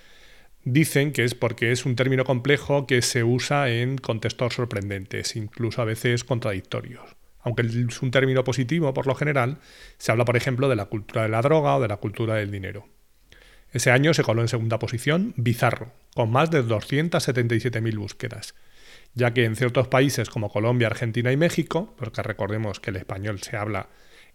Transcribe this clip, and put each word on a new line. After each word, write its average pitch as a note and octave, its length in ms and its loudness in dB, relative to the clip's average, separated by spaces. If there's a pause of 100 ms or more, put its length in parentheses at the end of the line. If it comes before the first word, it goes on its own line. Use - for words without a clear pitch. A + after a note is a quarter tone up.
(680)
dicen C#3+ 460 2
que A#2+ 100 2
es A#2+ 120 0
porque A#2 360 0
es B2 140 -2
un B2+ 100 0
término C3 300 2
complejo C#3 600 0
que A#2+ 160 4
se A#2 200 0
usa B2+ 460 2
en B2 300 -2
contextos A#2 560 -2
sorprendentes, G2+ 800 -6
incluso A2+ 480 -4
a - 20 0
veces A#2+ 380 0
contradictorios. A2+ 920 -6 (260)
Aunque A#2+ 200 -2
es A#2 400 -2
un C3 80 -2
término C3 340 2
positivo, C3+ 480 0
por C3+ 140 -4
lo G3+ 80 2
general, C#3 460 -2 (400)
se - 120 0
habla, A#2 140 4
por A#2+ 120 2
ejemplo, C3 300 0
de B2+ 80 2
la G2 100 -2
cultura A2 360 -4
de A2 80 0
la A2+ 140 2
droga C#3+ 320 4
o C#3 60 2
de A#2 60 2
la G2+ 100 -2
cultura A2 360 -2
del G#2+ 160 -2
dinero. F#2+ 400 -10 (840)
Ese B2+ 180 4
año C#3+ 240 6
se D3 80 2
coló A2+ 180 2
en A#2 60 2
segunda A2+ 320 0
posición D3+ 580 -2
bizarro, A#2+ 560 0 (220)
con A2 160 2
más D3 180 4
de D3+ 140 2
doscientas C#3 580 0
setenta A#2+ 320 0
y A2+ 60 2
siete A2+ 200 -2
mil A2 200 -2
búsquedas, G#2+ 560 -10 (580)
ya A#2+ 220 2
que B2 100 6
en A2 100 0
ciertos B2 320 2
países C3 440 2
como G#2 180 -4
Colombia, A2+ 380 2
Argentina A#2 440 -2
y C3+ 60 2
México, E3 580 0
porque A2 280 -8
recordemos G#2+ 560 -4
que - 100 -6
el F#2+ 60 -4
español G2 440 -6
se - 160 -8
habla G#2 340 -4 (460)